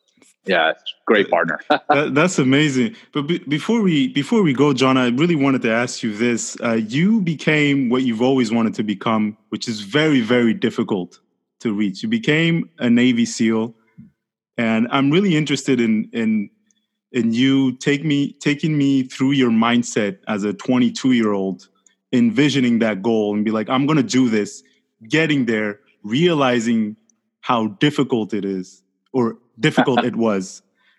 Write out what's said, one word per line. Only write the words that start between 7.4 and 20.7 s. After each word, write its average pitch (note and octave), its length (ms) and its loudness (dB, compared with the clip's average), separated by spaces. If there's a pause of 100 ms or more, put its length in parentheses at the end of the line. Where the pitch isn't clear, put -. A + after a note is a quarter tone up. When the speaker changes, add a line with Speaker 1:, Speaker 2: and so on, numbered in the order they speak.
Speaker 2:
what B2+ 140 0
you've A#2 180 -2
always B2+ 300 2
wanted A2+ 240 0
to A#2 80 -4
become, G#2+ 540 -2 (120)
which - 180 -8
is G#2+ 140 -6
very, C#3 400 0
very A#2 320 2
difficult G2+ 640 -4 (400)
to A2+ 140 -4
reach. G2+ 280 -4
You A2+ 80 -6
became D#3+ 600 0 (100)
a A#2+ 100 0
Navy A#2+ 360 4
seal. A2+ 500 -2 (840)
And A2+ 340 0
I'm C#3 180 2
really F3+ 260 2
interested C#3 460 0
in, A2 320 0
in, A2 360 -2 (600)
in A2+ 220 -2
you C3+ 440 2
take C#3+ 280 -2
me, C#3+ 280 0
taking D3+ 440 -2
me C#3 260 2
through C3 280 -2
your B2+ 180 2
mindset A2+ 800 0
as G#2 160 -4
a G#2 100 -2
twenty-two-year-old, A2+ 1120 0 (440)